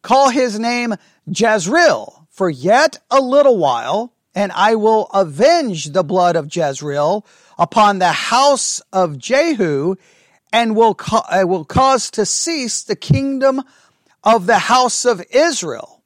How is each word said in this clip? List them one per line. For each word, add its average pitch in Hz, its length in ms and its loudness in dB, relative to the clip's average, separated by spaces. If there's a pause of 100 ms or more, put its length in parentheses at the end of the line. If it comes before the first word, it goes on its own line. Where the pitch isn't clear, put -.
Call 269 260 4
his 240 280 0
name 233 380 -4 (320)
Jezreel, 214 1040 0
for 190 180 -2
yet 190 500 0 (120)
a 269 100 4
little 262 360 4
while, 147 560 -2 (240)
and 190 160 -4
I 214 240 2
will 220 300 0
avenge 196 800 0
the 170 180 -2
blood 175 320 0
of 147 180 -6
Jezreel 147 720 -2 (320)
upon 202 400 2
the 180 140 2
house 269 680 0 (120)
of 170 260 -2
Jehu, 190 760 0 (560)
and 220 240 0
will 226 180 4
ca-, - 340 -4
I 190 140 0
will 175 220 -2
cause 262 480 0
to 214 120 -2
cease 285 600 -6
the - 100 -6
kingdom 269 680 -2 (580)
of 214 240 2
the 208 140 2
house 254 440 0
of 220 160 0 (120)
Israel. 233 720 -2